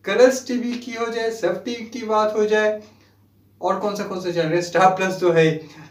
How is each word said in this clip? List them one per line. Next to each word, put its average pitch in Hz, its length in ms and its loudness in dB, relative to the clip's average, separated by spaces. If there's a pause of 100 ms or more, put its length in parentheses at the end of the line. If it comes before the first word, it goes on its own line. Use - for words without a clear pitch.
Crush 247 420 4
टीवी 240 260 -4
की 240 200 -10
हो 226 120 -6
जाए, 220 260 -4
सब 185 320 -4
टीवी 233 220 -8
की 220 200 -12
बात 214 300 0
हो 214 100 2
जाए, 214 380 0 (800)
और 190 180 0
कौन 208 160 -2
सा, 196 80 -6
कौन 190 180 -8
सा 185 100 -6
channel 160 220 -2
है, 170 80 2
Star 185 340 4
Plus 190 240 -2
तो 180 120 4
है, 160 320 2 (280)